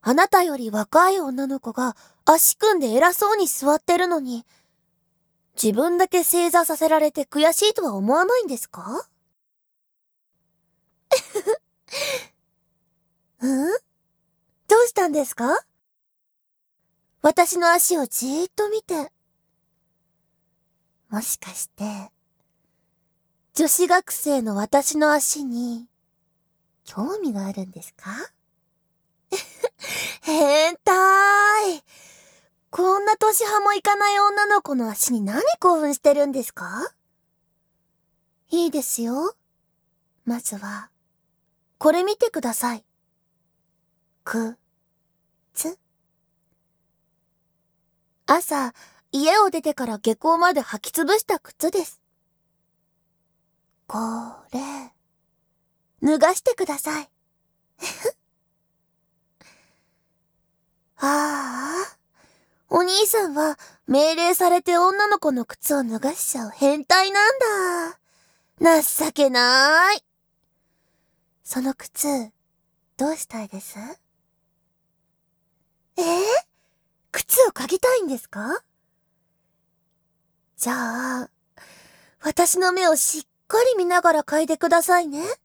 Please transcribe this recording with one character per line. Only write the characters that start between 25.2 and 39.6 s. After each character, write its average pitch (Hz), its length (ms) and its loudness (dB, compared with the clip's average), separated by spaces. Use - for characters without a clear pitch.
に、 240 420 -6
興 320 380 -6
味 302 100 -4
が 196 140 -6
あ 196 60 -8
る 196 120 -8
ん 185 80 -14
で 170 100 -18
す - 120 -20
か？ - 180 -16
<laughs> - 880 -10
変 311 640 2
態！ 392 1000 4
こ 370 300 2
ん 403 60 -4
な 427 100 2
年 440 300 2
端 415 180 -2
も 415 100 2
い 403 80 -2
か 415 140 2
な 403 160 2
い 403 80 2
女 415 260 2
の 415 160 2
子 285 140 -6
の 233 140 -2
足 220 240 -4
に 220 80 -2
何 208 200 -4
興 349 200 4
奮 294 160 -2
し - 40 -10
て 294 140 6
る 285 140 2
ん 277 40 -6
で 269 120 -6
す - 100 -12
か？ 196 400 -10
い 339 180 0
い 277 40 -2
で 302 100 -4
す - 200 -6
よ。 269 340 -4